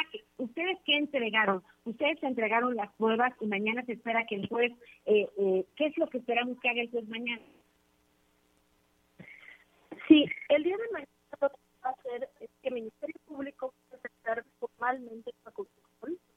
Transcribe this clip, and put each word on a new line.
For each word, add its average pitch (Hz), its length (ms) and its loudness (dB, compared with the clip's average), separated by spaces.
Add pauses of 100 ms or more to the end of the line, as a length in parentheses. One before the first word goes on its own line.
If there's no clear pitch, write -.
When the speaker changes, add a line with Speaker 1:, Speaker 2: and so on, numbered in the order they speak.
Speaker 1:
¿qué, - 140 -12 (140)
ustedes 339 480 -2
qué 294 100 2
entregaron? 220 680 2 (200)
Ustedes 285 400 -2
entregaron 240 540 0
las 208 160 -6
pruebas 226 480 2
y 220 60 -2
mañana 214 360 0
se 247 100 -6
espera 226 320 -2
que 220 100 -6
el 196 120 -4
juez, 240 240 0 (340)
eh, 208 220 4 (100)
eh, 190 280 2 (100)
¿qué 302 120 2
es 294 100 -8
lo 320 100 0
que 254 120 -6
esperamos 240 420 -2
que 254 80 0
haga 240 120 0
el 233 80 -4
juez 233 200 -4
mañana? 233 320 -8 (2750)
Speaker 2:
Sí, 302 180 10 (220)
el 294 160 4
día 370 140 -2
de 466 160 -6
mañana 294 180 -10 (300)
lo 277 80 4
que 277 80 -20 (260)
va 254 60 -4
a - 0 -
hacer 247 400 -8 (100)
es 226 100 -16 (120)
que 262 80 -6
el 254 60 -4
Ministerio 233 400 -10 (100)
Público 277 480 -10 (180)
va 262 60 -20
a - 20 -20
presentar 226 460 -6 (140)
formalmente 240 720 -6 (100)
su 226 60 -20
acusación - 680 -12 (200)